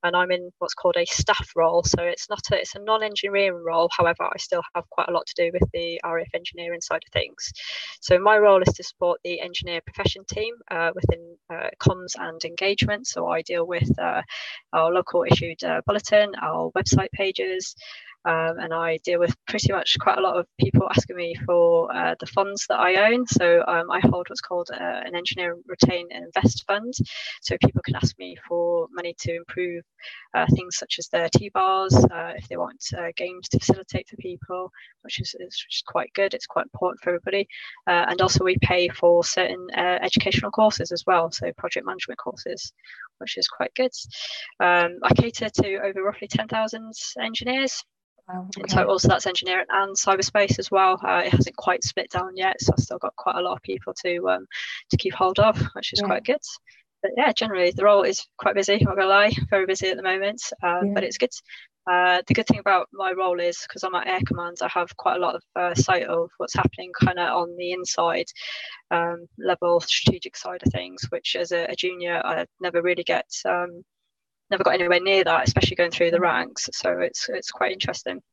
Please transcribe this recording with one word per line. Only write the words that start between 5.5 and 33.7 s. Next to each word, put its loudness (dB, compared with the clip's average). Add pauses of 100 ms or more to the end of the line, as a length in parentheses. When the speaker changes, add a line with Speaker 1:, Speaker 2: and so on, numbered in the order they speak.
Speaker 1:
with 2
the -6
R -4
A -4
F -10
engineering -8
side -4
of -20
things. -4 (480)
So 6
my 8
role 8
is 6
to -10
support -2
the -6
engineer -6
profession -4
team, -6 (160)
uh, 0
within, -2 (160)
uh, -6 (100)
comms 0
and -10
engagement. -2
So -4
I 0
deal -2
with, -2
uh, -2 (500)
our 4
local 0
issued, 2
uh, -2
bulletin, 2
our -4
website 0
pages, -4 (520)
um, 0
and -6
I -2
deal 0
with 2 (140)
pretty 0
much 0
quite 2
a -2
lot 2
of -2 (120)
people 4
asking 0
me -4 (120)
for, 6
uh, 0
the -12
funds -2
that 2
I 6
own. 2
So, 6
um, -2
I 0
hold 2
what's -12
called, -4
uh, -10
an -6
engineer -4 (100)
retain 2
and -14
invest 0
fund. -4 (480)
So -6
people 0
can -4
ask -4
me -16 (100)
for -2
money -10
to -6
improve, -8 (500)
uh, 2 (100)
things -6
such -6
as -12
their 0
T-bars, 2
uh, 4
if -14
they -8
want, -8 (120)
uh, -6
games -8
to 2
facilitate -2